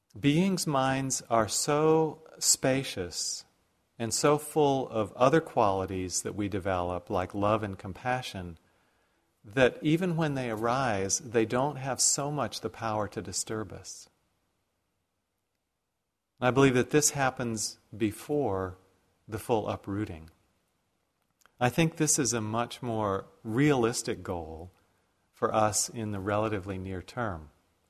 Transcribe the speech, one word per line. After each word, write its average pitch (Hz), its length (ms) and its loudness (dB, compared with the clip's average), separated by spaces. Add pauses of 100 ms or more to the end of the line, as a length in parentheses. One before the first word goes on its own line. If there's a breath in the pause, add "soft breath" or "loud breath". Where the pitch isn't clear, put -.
(180)
beings' 170 480 2
minds 135 600 0
are 113 200 2
so 156 720 2 (160)
spacious - 1080 -2 (560)
and 113 140 -4
so 147 240 4
full 143 520 2
of 110 240 -2
other 139 260 6
qualities 95 800 0
that 98 140 -6
we 101 120 -2
develop, 90 640 -2
like 92 240 -2
love 104 300 2
and 98 120 -6
compassion, 98 800 -6 (880)
that 120 380 4
even 165 320 2
when 156 200 0
they 123 160 -2
arise, 110 680 0
they 113 260 2
don't 127 300 0
have 131 260 -6
so 143 300 2
much 135 300 -4
the 110 100 -6
power 107 380 -2
to - 120 -8
disturb 98 520 -6
us. - 360 -16 (2250)
And 123 80 0
I 127 60 4
believe 135 220 6
that 123 160 2
this 151 200 4
happens 127 680 -4 (180)
before 101 800 -2 (480)
the 107 140 -8
full 107 280 0
uprooting. 98 640 -6 (1300)
I 123 100 2
think 160 280 2
this 151 240 0
is 117 120 0
a 120 80 -2
much 113 400 -4
more 107 440 -2 (180)
realistic 120 800 2
goal 85 480 -8 (600)
for 113 200 -2
us 107 360 2
in 110 240 -6
the 101 80 -6
relatively 101 580 -2
near 92 240 -8
term. 90 460 -8 (420)